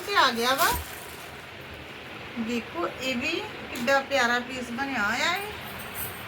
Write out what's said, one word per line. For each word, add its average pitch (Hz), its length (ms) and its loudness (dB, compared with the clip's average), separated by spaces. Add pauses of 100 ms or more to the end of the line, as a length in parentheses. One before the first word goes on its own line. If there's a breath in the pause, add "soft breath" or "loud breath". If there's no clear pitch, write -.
ਤੇ 403 80 0
ਆ 320 160 8
ਗਿਆ 233 220 4
ਵਾ। 320 140 6 (1700)
ਦੇਖੋ 240 480 -2
ਇਹ 254 280 -2
ਵੀ 285 160 0 (400)
ਕਿੱਡਾ 269 280 4
ਪਿਆਰਾ 269 400 4
ਪੀਸ 254 320 -6
ਬਣਿਆ 254 320 0
ਹੋਇਆ 269 320 2
ਏ। 403 120 -2 (800)